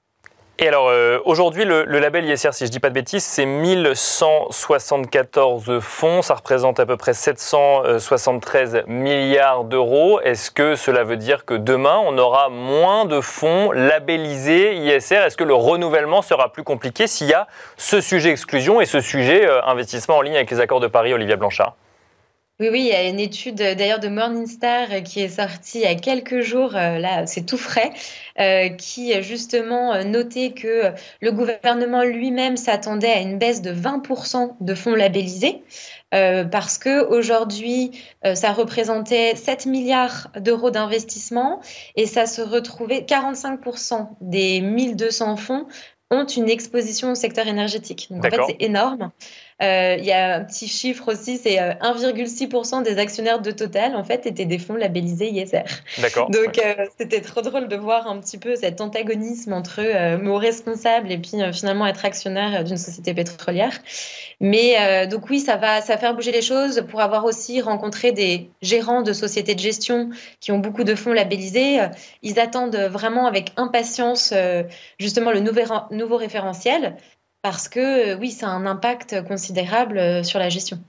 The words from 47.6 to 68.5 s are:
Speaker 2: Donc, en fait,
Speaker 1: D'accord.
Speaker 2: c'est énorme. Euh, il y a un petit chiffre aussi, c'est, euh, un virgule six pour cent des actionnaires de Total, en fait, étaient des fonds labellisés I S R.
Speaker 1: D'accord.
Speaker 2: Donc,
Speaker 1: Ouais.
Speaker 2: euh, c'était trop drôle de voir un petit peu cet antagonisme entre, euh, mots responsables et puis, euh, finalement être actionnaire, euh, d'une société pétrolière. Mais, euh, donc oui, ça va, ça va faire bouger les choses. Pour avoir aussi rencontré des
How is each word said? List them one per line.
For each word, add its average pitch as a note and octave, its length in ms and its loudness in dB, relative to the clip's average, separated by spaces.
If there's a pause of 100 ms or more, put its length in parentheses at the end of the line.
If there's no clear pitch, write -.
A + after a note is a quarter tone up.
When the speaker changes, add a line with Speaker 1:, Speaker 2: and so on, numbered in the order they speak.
Speaker 2:
Donc, F3+ 80 -10
en - 40 -2
fait, B2 80 2
Speaker 1:
D'accord. B3 180 0
Speaker 2:
c'est A3+ 160 -4
énorme. G#3+ 480 -2 (480)
Euh, F#3 380 2
il G3 60 -8
y G3 80 2
a F#3 240 2
un E3+ 80 -6
petit - 240 -12
chiffre B3 440 -4
aussi, A3+ 240 -6
c'est, G#3 240 2
euh, F3 200 0
un A#3+ 120 0
virgule A#3+ 360 -2
six B3+ 180 -6
pour A#3+ 180 -2
cent C4 160 -4
des G#3+ 180 0
actionnaires A3 420 0
de G#3 100 -4
Total, G#3+ 460 -2
en C#4+ 80 -4
fait, B3 200 -4
étaient G3 200 -6
des E3+ 160 -2
fonds G#3+ 160 -8
labellisés F3+ 540 -2
I G3 100 -4
S F#3+ 100 -8
R. - 500 -4
Speaker 1:
D'accord. - 300 0
Speaker 2:
Donc, A3 280 2
Speaker 1:
Ouais. G#3 200 0
Speaker 2:
euh, G3+ 60 -2 (120)
c'était G#3+ 240 -4
trop A#3 220 -6
drôle B3+ 240 -4
de G3+ 80 -6
voir A3+ 320 -2
un G3+ 140 -8
petit G3+ 180 -14
peu A#3+ 160 -4
cet F#3 260 -4
antagonisme A3 720 -6
entre, F3+ 280 -6
euh, F3+ 360 2
mots G3+ 200 0
responsables A3+ 720 0
et F3 80 -4
puis, G3+ 240 -6
euh, F#3 100 -2
finalement G3 360 -2
être G3 160 -4
actionnaire, G3 560 -2
euh, - 20 -2
d'une F3+ 140 -4
société - 380 -8
pétrolière. F3+ 580 -2 (680)
Mais, A3+ 380 4
euh, F#3+ 280 4
donc G#3+ 220 -6
oui, C#4 120 2
ça A#3 160 0
va, G#3+ 240 2
ça G#3+ 140 0
va G#3+ 40 0
faire A#3 160 0
bouger A#3 160 -4
les A#3 100 2
choses. B3+ 480 0
Pour A3 120 -4
avoir G#3+ 240 2
aussi A#3 360 -2
rencontré G#3+ 520 -2
des F3+ 380 -2 (120)